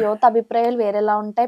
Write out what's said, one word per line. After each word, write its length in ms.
యువత 260
అభిప్రాయాలు 500
వేరేలా 320
ఉంటాయి, 220